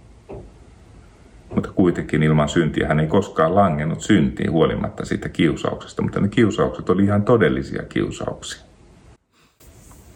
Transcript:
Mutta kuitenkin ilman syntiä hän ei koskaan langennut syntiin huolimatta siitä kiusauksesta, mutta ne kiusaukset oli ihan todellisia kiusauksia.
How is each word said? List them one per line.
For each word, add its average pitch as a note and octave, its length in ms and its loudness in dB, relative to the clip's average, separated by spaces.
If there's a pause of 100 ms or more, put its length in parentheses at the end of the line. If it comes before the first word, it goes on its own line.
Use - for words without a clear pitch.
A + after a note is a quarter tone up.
(1600)
Mutta - 200 -4
kuitenkin D#2 480 2
ilman D#2 260 4
syntiä D#2 380 0
hän D#2 120 2
ei D#2 80 0
koskaan F2 480 0
langennut D#2+ 460 0
syntiin - 500 2
huolimatta - 540 0
siitä - 240 -6
kiusauksesta, - 720 -2
mutta - 180 -2
ne F2+ 80 2
kiusaukset - 640 0
oli F#2 140 2
ihan G2+ 200 2
todellisia E2 600 0
kiusauksia. - 800 -6 (1500)